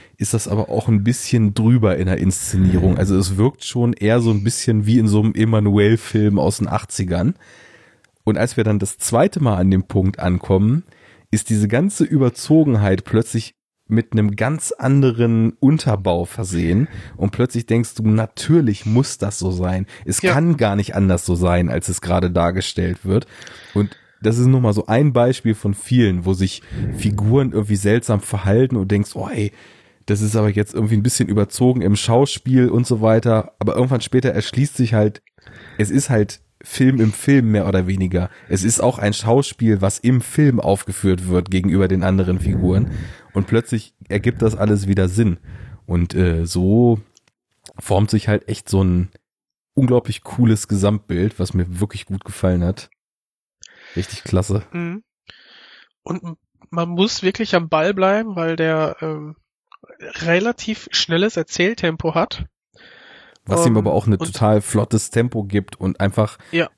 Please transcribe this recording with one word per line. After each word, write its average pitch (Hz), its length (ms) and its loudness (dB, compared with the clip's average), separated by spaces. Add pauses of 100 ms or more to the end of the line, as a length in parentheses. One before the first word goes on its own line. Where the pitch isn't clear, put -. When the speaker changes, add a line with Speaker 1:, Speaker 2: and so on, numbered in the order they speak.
(160)
Speaker 1:
ist - 180 -4
das 110 140 -4
aber 104 220 -2
auch - 180 -2
ein 104 160 2
bisschen 113 480 0
drüber 110 460 2
in 92 80 -2
der 92 100 0
Inszenierung. 92 800 2
Also 95 220 0
es 95 180 -2
wirkt 113 260 0
schon 120 300 -2
eher 107 300 0
so 117 80 2
ein 104 120 0
bisschen 107 440 0
wie 113 120 4
in 110 80 4
so 104 160 2
einem 110 120 0
Emanuel-Film 104 1040 2
aus 82 200 0
den 95 100 -2
achtzigern. 92 680 -2 (920)
Und 107 140 0
als 117 180 -2
wir 117 80 2
dann 104 140 2
das 95 200 -6
zweite 160 440 0
Mal 113 140 2
an 92 140 2
dem 92 160 4
Punkt 98 320 0
ankommen, 98 640 0 (460)
ist - 200 -2
diese 107 180 2
ganze 160 360 0
Überzogenheit 131 1000 2
plötzlich - 500 -2 (320)
mit 110 260 0
einem 104 220 2
ganz 135 380 -4
anderen 117 880 2
Unterbau 101 640 0
versehen 92 640 -2 (300)
und 101 140 -2
plötzlich 120 340 -2
denkst 113 300 -2
du, 110 120 -6
natürlich 110 800 0
muss 117 320 0
das - 200 -6
so 92 120 -4
sein. 90 360 -2 (200)
Es - 160 -4
Speaker 2:
Ja. 180 100 2
Speaker 1:
kann 170 240 2
gar 107 180 0
nicht 101 220 -2
anders 95 300 2
so 90 80 0
sein, 87 340 2
als 69 200 -4
es 90 120 -6
gerade 90 300 0
dargestellt 87 760 -2
wird. 95 220 0 (480)
Und 101 220 -2 (260)
das 113 160 2
ist 123 80 4
nur 131 140 4
mal 113 120 2
so 104 140 -4
ein 135 260 2
Beispiel 120 420 0
von 101 200 -4
vielen, 101 500 0
wo 95 80 0
sich 95 300 -4 (340)
Figuren 110 560 0
irgendwie 104 240 -2
seltsam 104 440 0
verhalten 107 560 0
und 95 140 -2
denkst, 101 240 0
oh - 140 -8
ey, 104 240 -6 (540)
das 101 140 -2
ist 104 140 -2
aber 107 140 2
jetzt 104 260 -2
irgendwie 110 220 0
ein 101 60 2
bisschen 123 260 0
überzogen 117 540 0
im 98 140 2
Schauspiel 127 720 2
und 117 160 0
so 117 160 -2
weiter. 110 580 2
Aber 101 160 0
irgendwann 127 240 0
später 127 300 0
erschließt - 460 -2
sich 117 180 0
halt, 107 280 0 (560)
es 104 120 -2
ist 139 200 0
halt 107 300 0 (220)
Film 131 380 0
im 110 120 2
Film 127 400 2
mehr 98 160 0
oder 95 180 0
weniger. 92 440 -2 (180)
Es 95 160 -2
ist 113 160 0
auch 123 180 0
ein 104 140 0
Schauspiel, 113 720 0
was 95 160 -2
im 123 240 2
Film 143 380 2
aufgeführt 92 680 -2
wird 90 220 0
gegenüber 92 360 2
den 92 160 0
anderen 92 380 0
Figuren. 92 500 0 (440)
Und 98 120 -2
plötzlich 113 480 -2 (140)
ergibt 104 320 -2
das 110 160 2
alles 101 320 0
wieder 95 200 2
Sinn. 95 280 0 (480)
Und, 87 300 -2
äh, 85 320 0
so 107 520 2 (800)
formt 101 320 0
sich - 180 0
halt 104 200 0
echt - 220 -10
so 95 120 2
ein 90 280 0 (640)
unglaublich 123 500 0
cooles 110 440 2
Gesamtbild, 101 720 0
was 90 140 -4
mir 90 280 -2
wirklich - 260 -6
gut 95 180 -8
gefallen 92 400 -2
hat. - 240 -4 (1040)
Richtig - 300 -8
klasse. 95 380 -2 (100)
Speaker 2:
Mhm. 170 300 -8 (1000)
Und 175 200 -8
m-, 165 140 -14 (340)
man 170 180 -4
muss 180 340 -2
wirklich 196 320 -2
am 170 140 0
Ball 160 260 0
bleiben, 196 420 -2
weil 165 200 -4
der, 160 440 -2
ähm, 156 360 -10 (840)
relativ 190 680 -2
schnelles 175 460 -2
Erzähltempo 170 800 -4
hat. - 320 -4 (960)
Speaker 1:
Was 110 200 0
ihm 120 80 4
Speaker 2:
Ähm, 110 60 2
Speaker 1:
aber 101 140 0
auch 80 140 0
ein 110 80 4
Speaker 2:
und 95 40 2
Speaker 1:
total 107 420 0
flottes - 500 -2
Tempo 117 340 -2
gibt 98 360 -4
und 92 200 -4
einfach, 101 360 -2 (140)
Speaker 2:
Ja. 165 280 -2